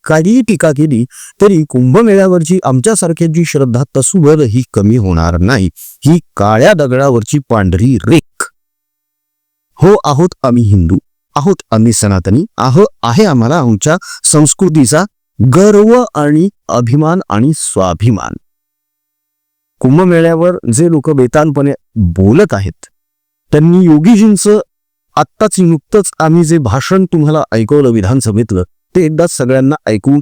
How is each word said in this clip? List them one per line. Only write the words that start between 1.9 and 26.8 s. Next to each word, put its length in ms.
आमच्यासारख्यांची 800
श्रद्धा 400
तसूभरही 640
कमी 220
होणार 420
नाही. 380
ही 440
काळ्या 360
दगडावरची 640
पांढरी 680
रेख. 460
हो, 300
आहोत 240
आम्ही 200
हिंदू, 360
आहोत 340
आम्ही 220
सनातनी, 520
आहो, 260
आहे 220
आम्हाला 340
आमच्या 380
संस्कृतीचा 800
गर्व 480
आणि 340
अभिमान 600
आणि 280
स्वाभिमान. 760
कुंभमेळ्यावर 720
जे 180
लोक 200
बेतालपणे 640
बोलत 600
आहेत, 320
त्यांनी 320
योगीजींचं 760
आत्ताच, 440
नुकतंच 580
आम्ही 260
जे 140
भाषण 460